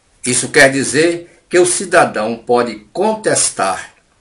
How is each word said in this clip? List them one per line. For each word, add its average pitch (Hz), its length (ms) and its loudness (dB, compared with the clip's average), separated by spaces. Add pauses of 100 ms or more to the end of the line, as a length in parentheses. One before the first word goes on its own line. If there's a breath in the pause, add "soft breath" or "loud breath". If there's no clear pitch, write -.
(260)
Isso 123 240 -4
quer 139 220 4
dizer 147 760 -2
que 175 120 2
o 175 80 4
cidadão 113 680 0
pode 117 560 -2
contestar 196 1000 -2 (300)